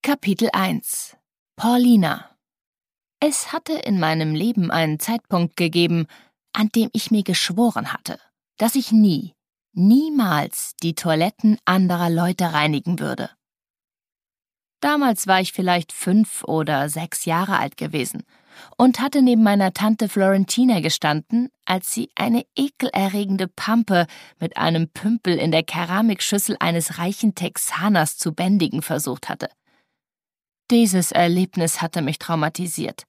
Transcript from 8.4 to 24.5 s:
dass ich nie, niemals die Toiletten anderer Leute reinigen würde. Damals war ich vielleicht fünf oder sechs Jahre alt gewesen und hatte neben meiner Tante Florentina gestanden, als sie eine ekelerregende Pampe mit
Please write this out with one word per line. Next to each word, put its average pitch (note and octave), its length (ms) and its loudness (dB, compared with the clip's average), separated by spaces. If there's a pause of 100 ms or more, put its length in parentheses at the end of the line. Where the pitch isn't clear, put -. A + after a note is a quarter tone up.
dass A3+ 180 0
ich B3+ 180 0
nie, G3 420 4 (380)
niemals G#3+ 1080 2
die E3 120 -2
Toiletten F3+ 720 2
anderer F3+ 440 2
Leute E3+ 440 0
reinigen D3+ 440 0
würde. C#3 320 -6 (1500)
Damals C#4 460 0
war F#3+ 140 4
ich F3+ 120 -4
vielleicht F3+ 400 -2
fünf - 520 0
oder D3+ 440 -2
sechs D#3 360 -8
Jahre F3 340 -2
alt - 180 -4
gewesen D3+ 460 -6 (540)
und B3+ 240 4
hatte C#4 220 2
neben A#3+ 200 6
meiner G3+ 300 4
Tante G#3+ 360 0
Florentina G3 720 2
gestanden, D#3 680 -2 (160)
als F#3 280 -4
sie - 220 -6
eine A#3 400 -2
ekelerregende G3 960 -2
Pampe G#3 580 0 (320)
mit - 180 -6